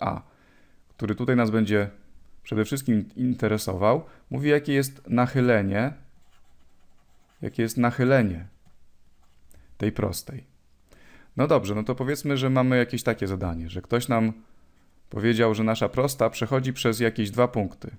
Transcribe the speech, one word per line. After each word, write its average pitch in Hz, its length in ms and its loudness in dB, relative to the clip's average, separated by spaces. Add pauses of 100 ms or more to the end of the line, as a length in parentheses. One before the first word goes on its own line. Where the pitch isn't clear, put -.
a, - 200 -4 (680)
który 107 260 -4
tutaj 123 200 0
nas 113 160 2
będzie 104 380 2 (540)
przede 107 220 0
wszystkim 120 500 -2
interesował, 113 880 0 (240)
mówi, 139 200 -2
jakie 147 240 2
jest 135 360 -2
nachylenie, 123 840 2 (1500)
jakie - 220 -4
jest 113 140 -2
nachylenie 120 680 2 (1300)
tej 104 140 0
prostej. - 520 -6 (960)
No 135 100 2
dobrze, 113 280 2
no 107 80 -4
to 123 120 -2
powiedzmy, 139 420 -2
że 131 120 0
mamy 127 280 4
jakieś 120 260 0
takie 107 240 -2
zadanie, 87 420 -4
że 90 120 -8
ktoś 120 260 -2
nam 113 260 2 (760)
powiedział, 110 460 2
że 110 80 0
nasza 110 260 0
prosta 127 400 0
przechodzi 131 440 -2
przez 113 260 -2
jakieś 110 320 0
dwa 120 160 2
punkty. - 520 -6